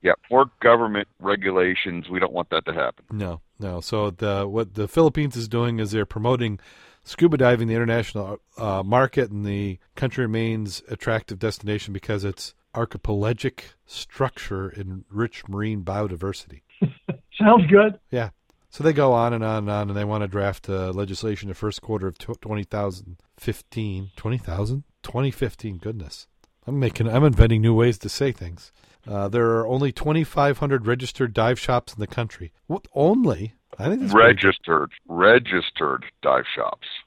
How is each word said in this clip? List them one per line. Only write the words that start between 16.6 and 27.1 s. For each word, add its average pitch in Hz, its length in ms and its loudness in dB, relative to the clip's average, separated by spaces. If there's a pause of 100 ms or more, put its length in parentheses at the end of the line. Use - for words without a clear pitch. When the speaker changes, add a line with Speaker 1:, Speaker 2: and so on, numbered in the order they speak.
Speaker 3:
<laughs> - 580 -8
Sounds 214 280 8
good. 202 320 6 (120)
Speaker 2:
Yeah. 117 180 -4 (400)
So - 140 -12
they 160 100 4
go 139 200 4
on 120 200 2
and 113 100 -4
on 110 200 -2
and 101 60 -4
on, 104 200 -2
and 101 80 -4
they 104 80 -2
wanna 104 220 -2
draft, 98 420 -4
uh, 92 220 -4
legislation 101 580 -6
the 92 60 -10
first - 260 -6
quarter 101 260 -4
of 87 100 -8
tw-, - 240 -12
twenty 104 220 -6
thousand 95 540 -8 (200)
fifteen. 101 760 -8
Twenty 117 240 -6
thousand? 107 440 -4 (200)
Twenty 135 280 -2
fifteen, 107 460 -6
goodness. 98 500 -12 (380)
I'm 139 140 -4
making, 117 300 0
I'm 127 160 4